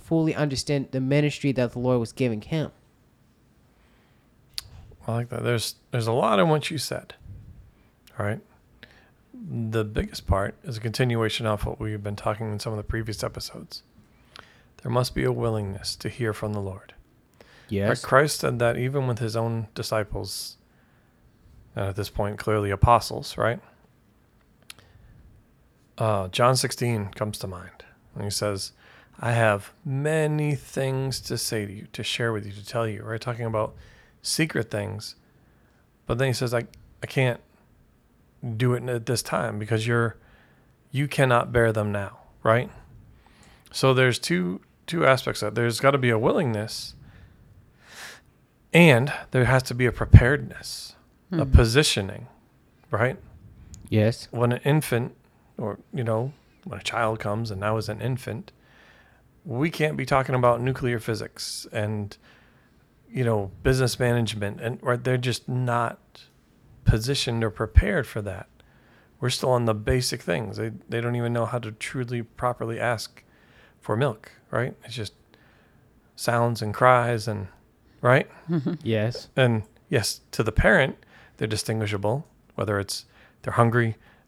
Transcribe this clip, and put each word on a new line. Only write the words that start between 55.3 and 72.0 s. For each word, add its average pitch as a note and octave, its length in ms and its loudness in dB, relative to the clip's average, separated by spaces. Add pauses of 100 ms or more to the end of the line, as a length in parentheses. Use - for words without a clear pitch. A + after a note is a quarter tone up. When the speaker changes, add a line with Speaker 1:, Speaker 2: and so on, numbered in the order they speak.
Speaker 2:
or, G#2 200 -6 (140)
you C#3 120 -4
know, A#2 280 -2 (320)
when A2+ 140 -10
a G2 40 -12
child A2+ 360 0
comes A2 320 -4
and F#2+ 100 -8
now G#2+ 160 0
is G#2+ 120 -4
an A2 120 -8
infant, A#2+ 520 -6 (920)
we D3 260 -2
can't D#3 260 -2
be C3+ 100 -4
talking C3+ 280 2
about A#2+ 260 4
nuclear B2+ 380 0
physics - 720 -8
and, G#2 440 -4 (920)
you B2+ 160 -2
know, G#2 260 0 (120)
business C3 360 2
management, G#2+ 600 0
and, A#2 220 -6
right, B2 200 0
they're B2+ 140 2
just B2 320 -4
not B2 800 -4 (580)
positioned A#2 600 2
or A2 60 0
prepared D#3 560 2
for - 160 -8
that. G2 260 -10 (720)
We're B2 100 0
still B2+ 200 0
on A#2+ 140 4
the A2+ 100 4
basic B2 480 0
things. G#2 340 -2
They, A2 160 -6 (160)
they A#2 120 -2
don't A#2+ 160 0
even A#2+ 160 0
know A#2 140 0
how A#2 120 -4
to A#2 140 -8
truly, B2 500 -6